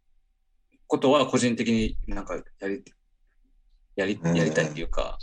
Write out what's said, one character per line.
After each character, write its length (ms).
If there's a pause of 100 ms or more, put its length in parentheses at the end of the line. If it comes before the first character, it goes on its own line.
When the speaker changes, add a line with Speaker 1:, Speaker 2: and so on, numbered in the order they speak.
(880)
Speaker 1:
こ 100
と 140
は 160
個 100
人 180
的 160
に 260 (100)
な 140
ん 40
か 100 (240)
や 80
り、 160 (1120)
や 100
り、 160
Speaker 2:
う 100
ん。 40
Speaker 1:
や 80
り 80
た 120
い 60
っ 40
て 80
い 20
う 40
か、 360